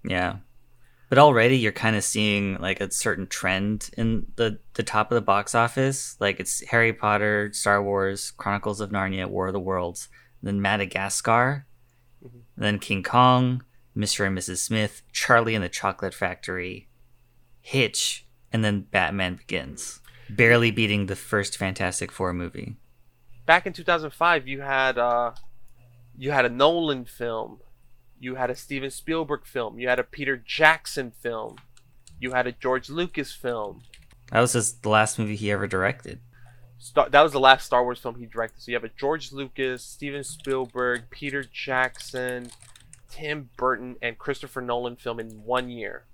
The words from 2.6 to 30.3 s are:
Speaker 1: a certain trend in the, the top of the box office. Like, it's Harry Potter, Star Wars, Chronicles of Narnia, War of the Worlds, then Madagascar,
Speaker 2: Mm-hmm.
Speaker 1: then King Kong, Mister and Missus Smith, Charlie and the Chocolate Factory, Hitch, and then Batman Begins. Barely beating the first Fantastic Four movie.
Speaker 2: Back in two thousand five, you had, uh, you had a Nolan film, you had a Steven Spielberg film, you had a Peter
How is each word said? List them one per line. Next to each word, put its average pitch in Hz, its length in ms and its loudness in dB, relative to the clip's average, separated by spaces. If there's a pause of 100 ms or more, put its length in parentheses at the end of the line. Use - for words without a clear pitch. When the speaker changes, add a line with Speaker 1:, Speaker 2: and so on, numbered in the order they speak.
Speaker 1:
a 95 100 -4
certain 98 360 -2
trend 98 720 -2
in 113 380 0
the, 110 240 0 (160)
the 113 80 -2
top - 280 0
of 98 40 2
the 98 60 2
box 101 340 0
office. 135 640 0
Like, 101 200 0
it's - 280 -6
Harry 117 260 4
Potter, 104 600 2
Star 101 300 2
Wars, 98 480 -2
Chronicles 101 480 -2
of 101 120 -4
Narnia, 95 360 -2
War 95 200 -2
of 95 60 -4
the 101 60 -2
Worlds, 90 480 -4 (340)
then 101 200 -2
Madagascar, 107 1040 0 (600)
Speaker 2:
Mm-hmm. 120 120 -20 (200)
Speaker 1:
then 104 220 0
King 98 240 -4
Kong, 127 600 4 (320)
Mister 104 280 -2
and 95 120 0
Missus 92 260 -6
Smith, 107 400 -2 (100)
Charlie 117 440 4
and 101 80 0
the 87 60 -2
Chocolate 98 440 -4
Factory, 90 720 -6 (760)
Hitch, - 640 -2 (280)
and 113 100 0
then 101 180 0
Batman 92 540 0
Begins. - 640 -10 (300)
Barely 117 420 6
beating 104 360 2
the 98 80 -4
first - 420 -2
Fantastic 95 540 -4
Four 92 220 -2
movie. - 440 -8 (680)
Speaker 2:
Back 175 200 6
in 185 80 -8
two - 100 -14
thousand 160 280 0
five, 165 360 2
you 135 140 -8
had, 135 360 0
uh, 120 340 2 (840)
you 131 140 -4
had 131 140 4
a 120 40 2
Nolan 143 560 4
film, 113 540 -8 (600)
you 127 160 -10
had 127 140 -2
a 123 60 -4
Steven 135 360 -8
Spielberg 160 540 -4
film, 113 340 -6
you 123 100 -2
had 123 100 2
a 123 40 -2
Peter 135 340 -4